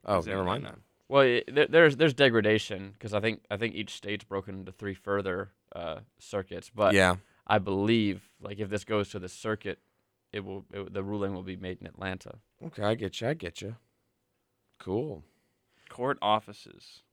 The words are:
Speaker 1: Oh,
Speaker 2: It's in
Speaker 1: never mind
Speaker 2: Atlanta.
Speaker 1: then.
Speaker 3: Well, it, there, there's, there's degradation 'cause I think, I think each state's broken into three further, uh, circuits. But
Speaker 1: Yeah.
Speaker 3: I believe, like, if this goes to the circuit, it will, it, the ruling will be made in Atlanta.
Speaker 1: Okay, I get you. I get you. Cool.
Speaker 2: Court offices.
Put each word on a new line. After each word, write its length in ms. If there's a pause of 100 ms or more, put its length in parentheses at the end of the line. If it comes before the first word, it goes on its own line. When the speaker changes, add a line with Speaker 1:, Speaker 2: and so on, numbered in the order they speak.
Speaker 1:
Oh, 140
Speaker 2:
It's 60
in 60
Speaker 1:
never 140
mind 180
Speaker 2:
Atlanta. 140
Speaker 1:
then. 60 (260)
Speaker 3:
Well, 140
it, 300
there, 140
there's, 300
there's 160
degradation 840
'cause 160
I 60
think, 220 (100)
I 60
think 180
each 180
state's 300
broken 360
into 120
three 220
further, 580 (240)
uh, 220 (200)
circuits. 560
But 200
Speaker 1:
Yeah. 240 (280)
Speaker 3:
I 140
believe, 600 (180)
like, 200
if 100
this 160
goes 240
to 100
the 80
circuit, 520 (520)
it 140
will, 260
it, 220
the 100
ruling 300
will 100
be 140
made 240
in 60
Atlanta. 480 (280)
Speaker 1:
Okay, 200
I 120
get 240
you. 80
I 60
get 280
you. 140 (1040)
Cool. 440 (680)
Speaker 2:
Court 320
offices. 800 (100)